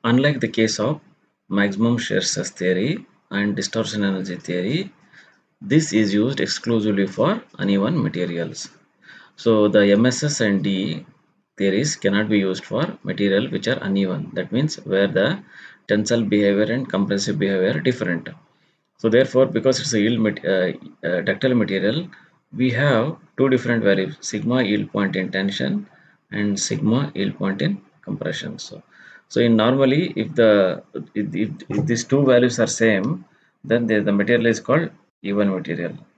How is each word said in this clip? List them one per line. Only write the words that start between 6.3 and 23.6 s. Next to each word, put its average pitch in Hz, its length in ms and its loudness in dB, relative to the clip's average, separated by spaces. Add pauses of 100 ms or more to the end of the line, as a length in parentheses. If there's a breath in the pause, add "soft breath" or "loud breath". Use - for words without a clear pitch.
exclusively 104 680 0
for 160 360 -2 (160)
uneven 101 440 0
materials. 87 680 -4 (680 loud breath)
So 107 320 4
the 101 240 6
M 110 140 4
S 123 160 0
S 147 180 -2
and 101 240 0
D 101 60 0
E 98 360 -4 (520)
theories 98 380 0
cannot 104 340 0
be 107 80 4
used 92 260 -2
for 151 380 -4
material 101 480 0
which 151 180 -4
are 131 140 -2
uneven. 98 500 -2
That 92 200 -6
means 143 240 0
where 98 300 0
the 101 320 0 (480 loud breath)
tensile 107 380 0
behavior 104 480 2
and 131 160 -4
compressive 98 500 -2
behavior 98 380 0
are 151 40 -4
different. 98 500 -2 (680)
So 113 140 0
therefore, 131 340 4
because 123 360 0
it's - 120 -6
a 107 80 0
yield 113 200 0
mat-, 107 260 -2
uh, 92 260 0 (340)
uh, 87 140 -2
ductile 123 340 0
material, 107 540 0 (480 loud breath)
we 127 140 0
have 127 460 0 (200)
two 135 120 2
different 120 360 0